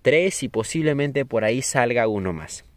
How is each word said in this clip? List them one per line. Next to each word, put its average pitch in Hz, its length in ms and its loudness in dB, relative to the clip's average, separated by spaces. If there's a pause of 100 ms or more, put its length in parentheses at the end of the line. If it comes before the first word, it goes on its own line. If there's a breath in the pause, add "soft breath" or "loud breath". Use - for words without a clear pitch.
tres 170 400 2
y 131 80 -6
posiblemente 143 760 -2
por 113 180 0
ahí 117 180 2
salga 120 460 2
uno 98 260 -2
más. 80 320 -12 (100)